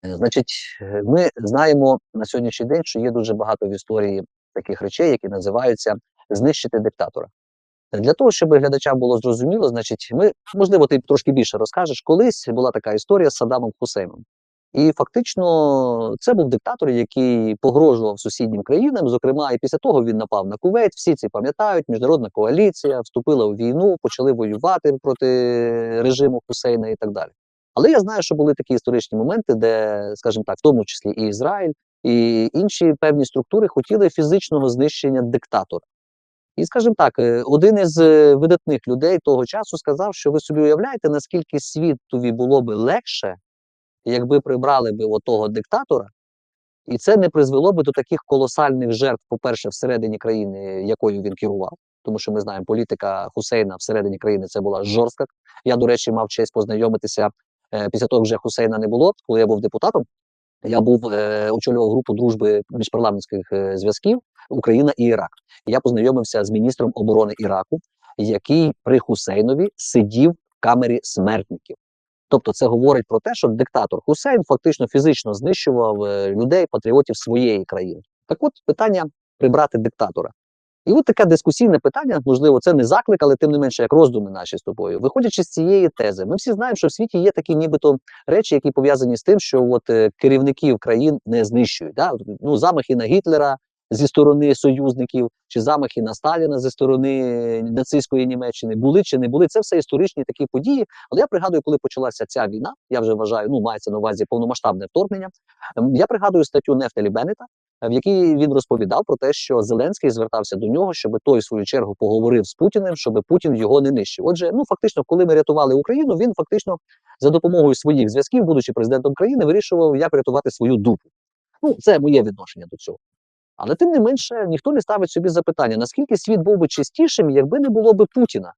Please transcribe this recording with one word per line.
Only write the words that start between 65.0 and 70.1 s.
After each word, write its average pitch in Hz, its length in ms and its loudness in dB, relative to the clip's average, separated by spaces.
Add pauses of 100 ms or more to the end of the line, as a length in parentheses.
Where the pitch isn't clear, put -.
Ірак. 107 260 0 (380)
І 107 40 -4
я 127 80 0
познайомився 120 640 0
з 98 80 -6
міністром 110 440 0
оборони 107 440 2
Іраку, 98 400 -4 (380)
який 139 560 0 (100)
при 127 160 4
Хусейнові 120 760 -2
сидів 117 560 2